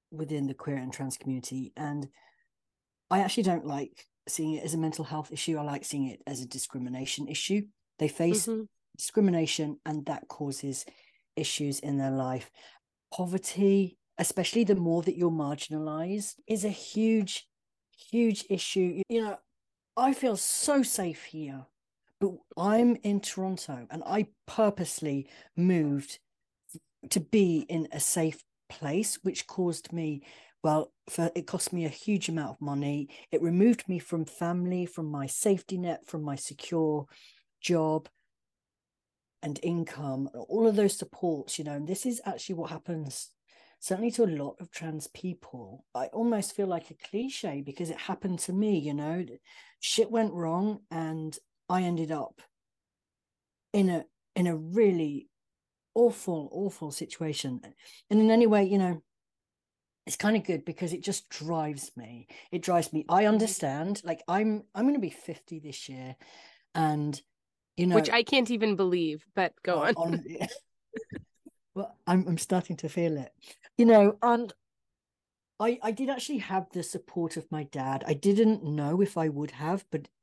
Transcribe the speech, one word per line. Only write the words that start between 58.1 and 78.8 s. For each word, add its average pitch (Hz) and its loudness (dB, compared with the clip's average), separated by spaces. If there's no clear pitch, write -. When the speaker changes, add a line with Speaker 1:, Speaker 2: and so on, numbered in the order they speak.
Speaker 1:
in 220 8
any 233 8
way, 208 6
you 196 4
know, 180 0
it's - -6
kind 214 2
of 208 0
good 160 -2
because 165 -6
it 180 -8
just - -6
drives 156 -6
me. 120 -16
It 170 -4
drives 175 2
me. 156 -4
I 185 6
Speaker 2:
Mm-hmm. 214 6
Speaker 1:
understand, 196 0
like, 165 -6
I'm, 214 0
I'm 214 0
gonna 285 2
be 185 -2
fifty - -14
this 147 -12
year, 131 -12
and, 151 0
you 175 2
know, 180 6
Speaker 2:
Which 180 6
I 233 4
can't 247 4
even 214 2
believe, 175 0
but 185 0
go 170 2
Speaker 1:
Oh, 170 4
Speaker 2:
on. 170 4
Speaker 1:
on, 165 -2
<laughs> - -20
well, 196 -6
I'm, 185 4
I'm 170 0
starting 180 -2
to 160 -6
feel 165 0
it, 131 -8
you 240 8
know, 208 10
and 240 2
I, 240 2
I 226 0
did 254 -2
actually 269 -4
have 190 -2
the 175 -4
support - -6
of - -8
my 151 -4
dad. 135 -4
I 156 0
didn't 202 4
know 151 0